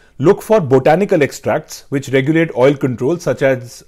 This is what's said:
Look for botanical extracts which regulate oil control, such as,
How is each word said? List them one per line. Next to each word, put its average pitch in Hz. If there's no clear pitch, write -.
Look 180
for 220
botanical 156
extracts -
which 135
regulate 156
oil 135
control, 139
such 147
as, 127